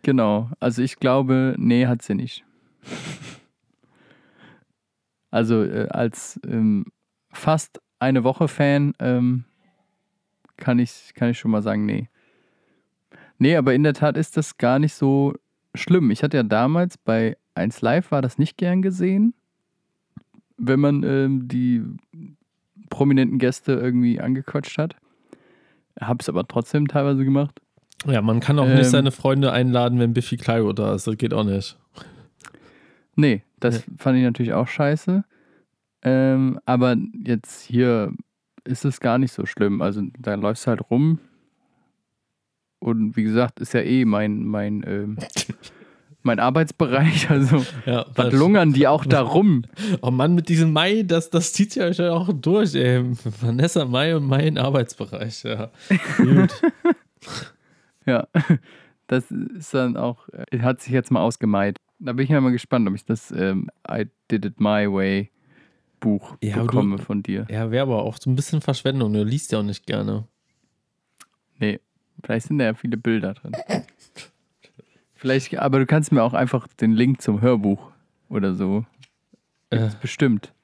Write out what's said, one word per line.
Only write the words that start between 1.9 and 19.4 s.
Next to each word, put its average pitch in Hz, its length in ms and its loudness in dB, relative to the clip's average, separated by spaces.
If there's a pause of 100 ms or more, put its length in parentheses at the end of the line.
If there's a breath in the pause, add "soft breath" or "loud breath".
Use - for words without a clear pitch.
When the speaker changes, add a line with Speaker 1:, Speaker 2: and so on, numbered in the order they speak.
Speaker 1:
sie - 120 -4
nicht. - 300 -8 (2750 loud breath)
Also, 113 320 2
äh, - 280 -4
als, - 560 -6
ähm, 110 400 0 (460)
fast - 480 -2 (180)
eine 131 260 0
Woche 139 240 0
Fan, 143 500 0
ähm, 123 460 0 (1120)
kann 123 220 0
ich, - 360 -4
kann 120 160 -2
ich 120 80 -6
schon 113 120 -4
mal 107 120 0
sagen, 107 240 -2
nee. 107 220 -4 (1300 soft breath)
Nee, 147 180 4
aber 131 180 4
in 143 80 4
der 147 120 4
Tat 147 220 0
ist 160 200 -4
das - 220 -4
gar 123 200 2
nicht 151 160 0
so 139 400 0 (400)
schlimm. 170 360 2
Ich 110 120 -2
hatte 147 140 -2
ja 127 60 2
damals 131 560 0
bei 113 380 0 (180)
eins 95 260 -4
Live 143 300 0
war 143 120 0
das 127 160 -4
nicht 151 200 -2
gern 185 240 0
gesehen, 190 520 0 (1200)